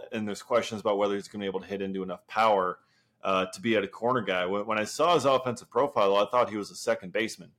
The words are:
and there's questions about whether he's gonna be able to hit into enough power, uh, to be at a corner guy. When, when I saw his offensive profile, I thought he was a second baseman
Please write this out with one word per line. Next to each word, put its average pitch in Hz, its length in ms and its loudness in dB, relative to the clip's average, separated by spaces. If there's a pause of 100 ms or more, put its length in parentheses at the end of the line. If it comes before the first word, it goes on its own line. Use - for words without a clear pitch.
(100)
and 110 160 -4
there's 101 160 -6
questions 113 380 -2
about 101 180 2
whether 101 160 2
he's 101 140 -6
gonna 104 140 -10
be 98 40 -4
able 95 140 -2
to 95 60 -10
hit 98 160 -6
into 95 200 -4
enough 90 240 -8
power, 101 520 2 (440)
uh, 95 300 2
to - 80 -14
be 110 160 2
at 101 80 2
a 95 40 -6
corner 120 340 -2
guy. 92 240 0
When, 101 200 -4
when 110 120 0
I 107 60 0
saw 165 300 2
his 135 100 2
offensive 127 460 0
profile, 113 460 4
I 101 100 4
thought 113 240 2
he 107 60 -6
was 101 140 -6
a 90 60 -18
second 113 360 -2
baseman 98 460 -4